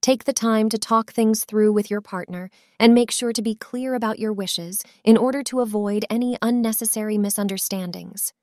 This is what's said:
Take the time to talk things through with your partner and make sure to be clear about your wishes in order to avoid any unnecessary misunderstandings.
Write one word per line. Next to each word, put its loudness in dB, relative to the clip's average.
Take 0
the -2
time 2
to -4
talk -2
things 2
through 2
with 0
your -4
partner -10
and 8
make 2
sure -2
to 4
be -2
clear -6
about -2
your -4
wishes -6
in 8
order 0
to -4
avoid -2
any -2
unnecessary 0
misunderstandings. -4